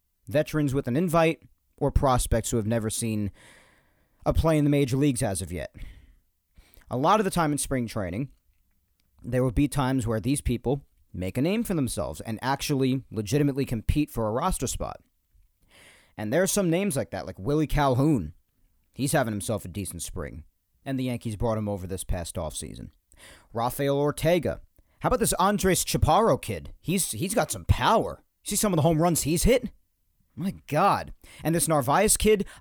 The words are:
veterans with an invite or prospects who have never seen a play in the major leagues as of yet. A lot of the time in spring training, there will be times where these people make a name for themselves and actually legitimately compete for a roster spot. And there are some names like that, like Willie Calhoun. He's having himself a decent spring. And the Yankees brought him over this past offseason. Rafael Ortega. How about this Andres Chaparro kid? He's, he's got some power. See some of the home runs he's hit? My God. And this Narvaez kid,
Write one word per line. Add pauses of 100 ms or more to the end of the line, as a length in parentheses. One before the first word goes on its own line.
(280)
veterans
with
an
invite (400)
or
prospects
who
have
never
seen (960)
a
play
in
the
major
leagues
as
of
yet. (1160)
A
lot
of
the
time
in
spring
training, (920)
there
will
be
times
where
these
people (280)
make
a
name
for
themselves
and
actually
legitimately
compete
for
a
roster
spot. (1160)
And
there
are
some
names
like
that,
like
Willie
Calhoun. (600)
He's
having
himself
a
decent
spring. (400)
And
the
Yankees
brought
him
over
this
past
offseason. (640)
Rafael
Ortega. (400)
How
about
this
Andres
Chaparro
kid?
He's,
he's
got
some
power. (200)
See
some
of
the
home
runs
he's
hit? (680)
My (140)
God. (300)
And
this
Narvaez
kid, (140)